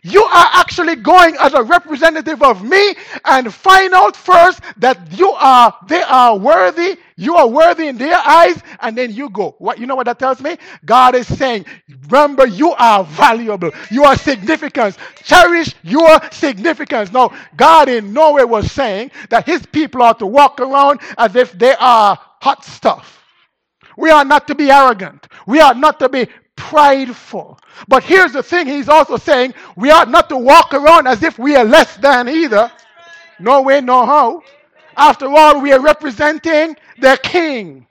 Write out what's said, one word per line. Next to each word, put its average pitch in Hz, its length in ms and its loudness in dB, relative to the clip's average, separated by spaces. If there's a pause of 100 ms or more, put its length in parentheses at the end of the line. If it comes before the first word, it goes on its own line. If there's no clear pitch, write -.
You 349 220 0
are 359 300 2
actually 339 440 -2
going 330 400 2
as 277 180 -2
a 254 80 0
representative 311 800 -4
of 208 200 0
me, 381 320 0 (300)
and 254 260 -2
find 381 400 0
out 381 240 2
first 359 460 2 (160)
that 180 400 -4
you 381 140 0
are, 247 440 2 (120)
they 339 160 -4
are 247 340 2
worthy, 339 600 -2 (200)
you 254 180 -6
are 294 120 2
worthy 320 400 0
in 262 100 -12
their 302 180 -4
eyes, 330 460 2 (180)
and 226 160 -10
then 247 160 -8
you 254 200 -14
go." 185 260 -10
What, 208 220 -10
you 240 80 -12
know 269 80 -6
what 254 100 -6
that 240 140 -8
tells 262 200 -4
me? 302 180 -10 (280)
God 254 300 2
is 247 120 -4
saying, 240 380 -6 (420)
"Remember, 269 380 2
you 247 280 -2
are 220 300 0
valuable. 208 680 -4 (180)
You 269 160 0
are 269 100 4
significant. 262 800 -6 (280)
Cherish 339 580 0
your 302 400 2 (100)
significance." 285 800 -6
Now, 247 220 0 (240)
God 302 320 4
in 208 240 -6
no 302 200 2
way 269 120 2
was 226 260 -4
saying 233 380 -8 (200)
that 233 180 -2
his 320 180 -6
people 262 380 -4
are 226 100 2
to 226 140 -8
walk 277 340 0
around 277 400 -2 (160)
as 220 180 -2
if 247 160 -2
they 240 240 0
are 226 420 2 (240)
hot 277 220 -4
stuff. - 600 -8 (720)
We 311 140 0
are 294 120 4
not 277 260 0
to 285 60 -6
be 285 140 -2
arrogant. 247 580 0 (200)
We 269 120 0
are 277 140 4
not 294 260 -2
to 262 100 -2
be 262 200 -6 (260)
prideful. 269 1040 -4 (300)
But 262 140 2
here's 359 280 2
the 262 100 -8
thing, 349 240 -6
he's 269 220 -8
also 302 300 2
saying 254 360 -2 (220)
we 247 160 -2
ought 311 180 4
not 330 200 0
to 285 80 -6
walk 277 360 4
around 294 320 4
as 247 160 -2
if 320 160 -6
we 269 200 -4
are 240 80 4
less 220 320 2
than 247 320 0
either. 262 420 -2 (640)
No 262 260 0
way, 269 180 -2
no 247 240 0
how. 285 360 -2 (540)
After 277 320 0
all, 294 320 4
we 277 140 0
are 262 80 2
representing 302 960 -2 (200)
the 262 240 2
king. 226 680 -8